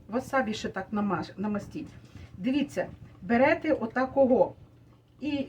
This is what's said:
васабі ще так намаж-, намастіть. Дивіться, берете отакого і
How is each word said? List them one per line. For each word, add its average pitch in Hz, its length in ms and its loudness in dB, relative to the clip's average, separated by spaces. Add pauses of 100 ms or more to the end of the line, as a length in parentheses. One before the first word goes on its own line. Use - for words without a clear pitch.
васабі 240 460 0
ще - 140 -6
так 190 240 -6
намаж-, 202 440 -2
намастіть. - 540 -6 (480)
Дивіться, 254 480 0 (360)
берете 269 500 4
отакого 254 840 2 (640)
і 285 280 -4